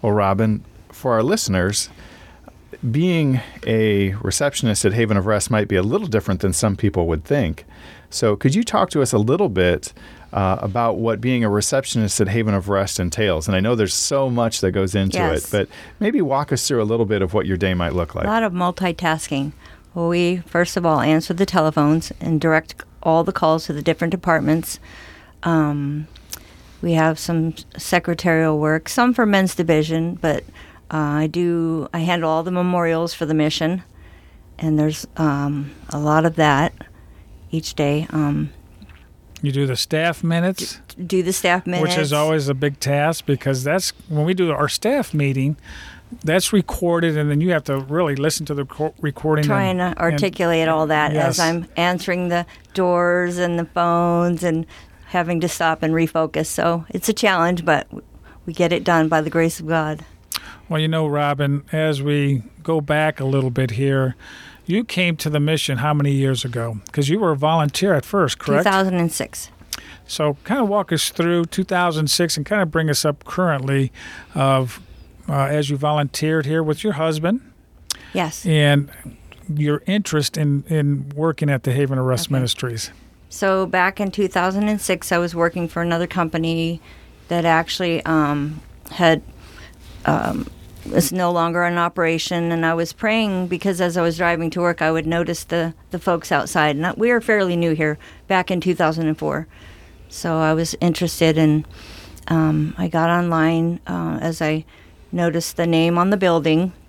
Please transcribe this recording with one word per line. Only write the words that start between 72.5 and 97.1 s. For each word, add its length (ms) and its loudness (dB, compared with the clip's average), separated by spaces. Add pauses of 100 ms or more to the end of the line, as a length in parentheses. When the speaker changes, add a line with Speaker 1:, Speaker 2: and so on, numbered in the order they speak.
Speaker 3:
bring 220 0
us 160 0
up 200 -2
currently 640 0 (420)
of, 480 2 (480)
uh, 40 -2 (140)
as 240 0
you 60 0
volunteered 720 0
here 160 0
with 220 -2
your 80 0
husband. 480 0 (720)
Speaker 2:
Yes. 320 -4
Speaker 3:
And 440 4 (640)
your 340 0
interest 520 0
in, 300 2
in 480 0
working 340 0
at 140 0
the 80 0
Haven 260 0
of 80 0
Rest 220 0
Speaker 2:
Okay. 60 -6
Speaker 3:
Ministries. 580 -4 (360)
Speaker 2:
So 380 0
back 340 0
in 120 -2
two 160 0
thousand 400 0
and 120 0
six, 300 -2
I 80 2
was 160 -2
working 320 0
for 160 -4
another 240 0
company 760 -2 (460)
that 180 0
actually, 600 0
um, 560 0 (320)
had, 280 4 (840)
um, 420 -2 (440)
was 220 2
no 180 2
longer 340 0
in 120 0
operation. 760 0
And 120 0
I 100 2
was 200 -2
praying 540 0
because 340 -2
as 140 0
I 60 2
was 140 0
driving 340 0
to 100 -4
work, 220 0
I 80 2
would 160 0
notice 380 -2
the, 300 -2 (160)
the 80 -8
folks 340 -2
outside. 440 0
And 200 -2
we 140 2